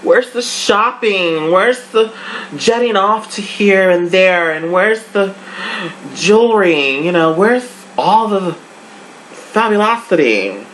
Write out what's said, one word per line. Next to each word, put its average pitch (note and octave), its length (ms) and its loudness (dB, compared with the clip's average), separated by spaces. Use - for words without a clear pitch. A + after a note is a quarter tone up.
Where's A#3+ 280 2
the A#3 100 -6
shopping? G3+ 1080 -2
Where's A3+ 400 0
the A3 220 0
jetting A#3 400 0
off G#3+ 380 0
to G#3 60 -10
here G3 480 2
and F3 220 2
there? F3+ 400 2
And D#3+ 220 -6
where's G#3+ 340 0
the G3 260 -2
jewelry? F3 920 2
You F3 100 -2
know, D#3+ 200 2
where's A#3 380 0
all G#3+ 300 2
the F#3+ 260 -2
fabulosity? E3 1400 0